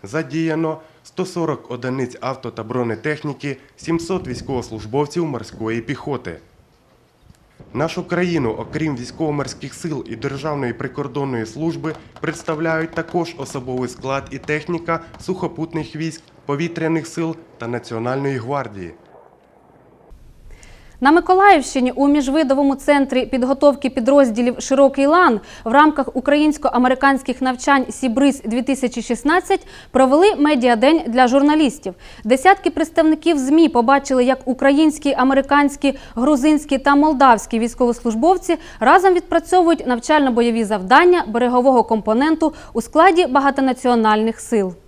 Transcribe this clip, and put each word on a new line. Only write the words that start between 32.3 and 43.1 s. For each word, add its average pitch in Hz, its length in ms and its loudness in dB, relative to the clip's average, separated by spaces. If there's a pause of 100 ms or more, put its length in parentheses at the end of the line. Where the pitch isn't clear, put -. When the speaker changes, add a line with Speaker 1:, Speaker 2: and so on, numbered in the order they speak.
Speaker 2:
представників 311 680 0
змі 294 300 4
побачили, 262 560 2
як 262 200 0
українські, 277 760 2
американські, 277 800 2 (160)
грузинські 285 640 2
та 277 160 2
молдавські 262 640 4
військовослужбовці 240 1000 0 (240)
разом 359 340 4
відпрацьовують 339 720 2
навчально-бойові 240 800 0
завдання 247 600 4
берегового 247 580 2
компоненту 277 680 0 (180)
у 233 100 -4
складі 339 440 4